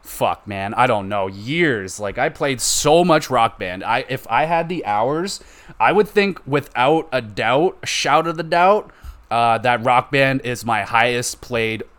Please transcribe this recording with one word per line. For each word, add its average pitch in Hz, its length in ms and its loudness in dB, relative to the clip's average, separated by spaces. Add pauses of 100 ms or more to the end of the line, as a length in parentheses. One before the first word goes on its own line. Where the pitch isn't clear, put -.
fuck, - 440 -4
man, 101 280 -8
I 120 120 4
don't 101 220 0
know, 101 180 -2
years. 110 720 -2
Like, 101 200 -6
I 151 100 0
played 139 320 -4
so 160 420 2
much 160 280 2
Rock 113 280 2
Band. 92 240 -8
I, 117 260 -2
if 127 200 -8
I 123 160 2
had 165 240 -2
the 165 160 -6
hours, 131 560 -2 (400)
I 123 120 6
would 202 160 4
think 202 380 -2
without 143 680 0
a 127 100 -2
doubt, 120 600 0
a - 40 -10
shout 151 400 0
of 165 100 -4
the 170 60 -8
doubt, 175 500 2 (360)
uh, 117 300 2
that 117 260 0
Rock 123 280 2
Band 135 320 2
is 117 200 -6
my 110 180 -2
highest 120 580 0
played 110 420 -4 (160)